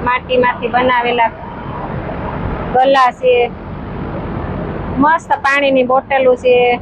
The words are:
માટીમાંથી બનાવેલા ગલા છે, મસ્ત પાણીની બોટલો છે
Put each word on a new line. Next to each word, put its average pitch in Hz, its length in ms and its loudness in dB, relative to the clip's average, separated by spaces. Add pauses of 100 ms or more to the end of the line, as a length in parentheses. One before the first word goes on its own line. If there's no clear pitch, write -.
માટીમાંથી 247 640 0
બનાવેલા 240 600 2 (1400)
ગલા 262 400 4
છે, 240 380 2 (1500)
મસ્ત 311 340 2
પાણીની 269 500 2
બોટલો 262 520 2
છે 247 480 2